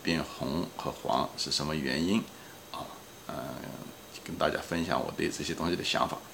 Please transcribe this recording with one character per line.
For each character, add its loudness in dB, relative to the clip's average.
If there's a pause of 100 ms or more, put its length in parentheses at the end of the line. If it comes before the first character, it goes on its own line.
变 4
红 0 (100)
和 -2
黄 2
是 -2
什 2
么 2
原 2
因 6 (500)
啊？ -6 (440)
呃， -6 (920)
跟 -4
大 4
家 2
分 0
享 4
我 0
对 2
这 -4
些 0
东 2
西 4
的 -2
想 4
法。 -2 (160)